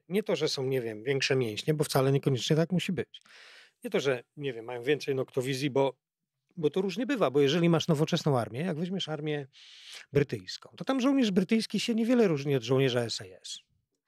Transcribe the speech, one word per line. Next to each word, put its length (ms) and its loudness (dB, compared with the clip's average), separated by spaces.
nie 140 -2
to, 120 0
że 140 -2
są, 140 -4
nie 180 -2
wiem, 220 -8
większe 320 0
mięśnie, 380 -2
bo 100 -2
wcale 280 2
niekoniecznie 440 2
tak 160 2
musi 200 -2
być. 300 -6
Nie 60 -8
to, 100 0
że, 240 0
nie 160 -6
wiem, 120 -10
mają 180 -10
więcej 320 0
noktowizji, 540 -2
bo, 240 0
bo 120 0
to 120 0
różnie 240 -2
bywa, 260 2
bo 100 4
jeżeli 280 4
masz 180 2
nowoczesną 520 2
armię, 200 -4
jak 200 -4
weźmiesz 300 -6
armię 380 -6
brytyjską, 640 -2
to 80 -10
tam 160 0
żołnierz 300 4
brytyjski 480 2
się 160 -2
niewiele 320 4
różni 280 0
od 80 0
żołnierza 380 2
S 200 -6
A 40 -14
S. 340 -16